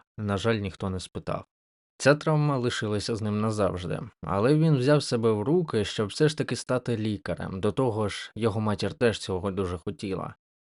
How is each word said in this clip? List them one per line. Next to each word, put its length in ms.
на 200
жаль, 180
ніхто 340
не 100
спитав. 460
Ця 180
травма 420
лишилася 580
з 60
ним 200
назавжди, 580
але 320
він 220
взяв 260
себе 280
в 100
руки, 440
щоб 220
все 220
ж 80
таки 180
стати 420
лікарем. 640
До 100
того 380
ж, 260
його 240
матір 340
теж 260
цього 320
дуже 260
хотіла. 580